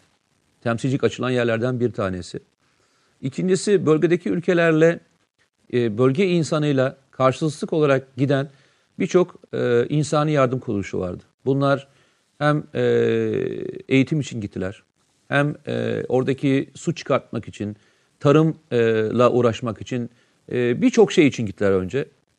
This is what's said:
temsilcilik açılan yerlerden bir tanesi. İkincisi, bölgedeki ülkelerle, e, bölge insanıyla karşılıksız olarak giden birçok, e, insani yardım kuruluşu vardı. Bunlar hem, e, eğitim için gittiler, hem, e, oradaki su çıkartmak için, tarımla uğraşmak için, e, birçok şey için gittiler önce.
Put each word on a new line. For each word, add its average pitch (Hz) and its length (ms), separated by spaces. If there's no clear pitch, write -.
temsilcilik 120 420
açılan 117 260
yerlerden 120 500
bir 117 120
tanesi. 92 480
İkincisi, 180 640
bölgedeki 160 440
ülkelerle, 170 720
e, 117 240
bölge 135 300
insanıyla 147 680
karşılıksız 143 640
olarak 139 440
giden 139 320
birçok, 180 360
e, 123 340
insani 151 440
yardım 131 280
kuruluşu 98 400
vardı. 90 240
Bunlar 139 420
hem, 151 260
e, 123 80
eğitim 135 320
için 123 220
gittiler, 98 420
hem, 143 280
e, 113 400
oradaki 135 680
su - 200
çıkartmak - 520
için, 104 300
tarımla 120 1120
uğraşmak 120 500
için, 120 280
e, 123 300
birçok 226 300
şey 160 160
için 123 180
gittiler 101 260
önce. 95 340